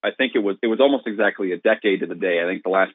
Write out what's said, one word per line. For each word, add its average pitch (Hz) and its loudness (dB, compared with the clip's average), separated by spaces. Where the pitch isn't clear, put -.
I 104 -2
think 123 -2
it 127 0
was, 98 -2
it 117 0
was 110 0
almost 139 4
exactly 101 -2
a 85 -4
decade 107 0
to 85 -4
the 87 -10
day. 87 0
I 87 -2
think 90 -6
the 92 -4
last 95 0